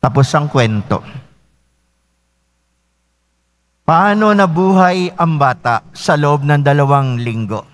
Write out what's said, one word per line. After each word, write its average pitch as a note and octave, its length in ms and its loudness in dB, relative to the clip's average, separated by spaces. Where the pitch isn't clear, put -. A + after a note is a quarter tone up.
Tapos C3+ 320 0
ang D3 160 0
kwento. A2 560 -2
Paano G#3 480 2
nabuhay F#3 880 2
ang E3 160 0
bata B2 560 -2
sa - 240 -2
loob D3 320 0
ng C#3+ 160 2
dalawang C#3 560 0
linggo? A2 400 -6